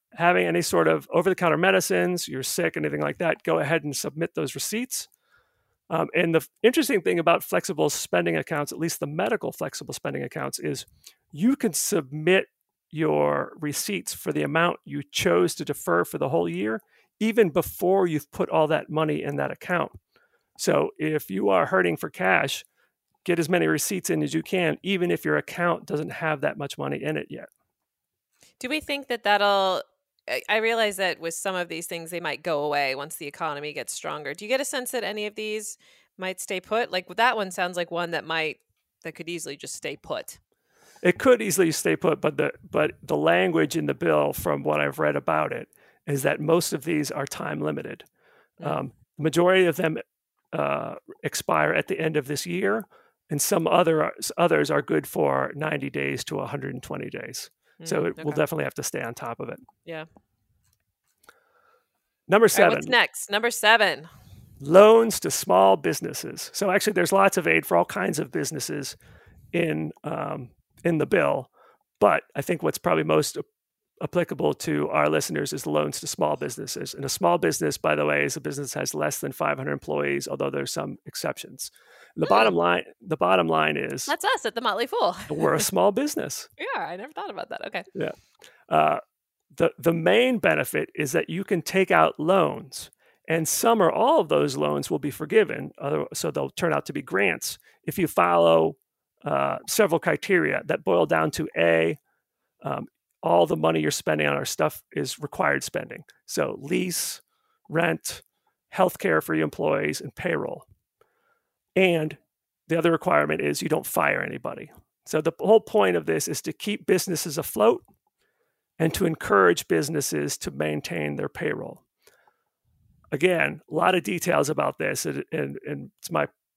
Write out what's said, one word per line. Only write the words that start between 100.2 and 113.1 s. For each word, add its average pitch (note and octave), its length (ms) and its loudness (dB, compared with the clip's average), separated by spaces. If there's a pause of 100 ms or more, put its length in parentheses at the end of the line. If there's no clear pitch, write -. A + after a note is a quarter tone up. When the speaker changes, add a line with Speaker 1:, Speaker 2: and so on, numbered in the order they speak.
Speaker 1:
that D3+ 180 -4
boil F3 220 4
down D#3+ 260 2
to, D#3+ 160 -6 (100)
A, D#3+ 400 4 (640)
um, C#3+ 240 -6 (360)
all E3+ 220 6
the D3+ 120 0
money D#3+ 240 2
you're D3+ 100 0
spending D3+ 360 0
on C#3+ 80 2
our C#3+ 100 -4
stuff - 460 -2
is C#3+ 280 -6
required C#3+ 440 0
spending. - 400 -8 (220)
So - 360 -4
lease, F3+ 600 -4 (480)
rent, E3 520 -2 (520)
healthcare F3 500 0
for D#3+ 100 -4
your D#3 120 0
employees, D3+ 560 -2
and - 140 -12
payroll. D#3 500 -6 (1120)
And E3+ 400 2 (500)
the E3 100 0
other E3 140 4
requirement D3+ 500 2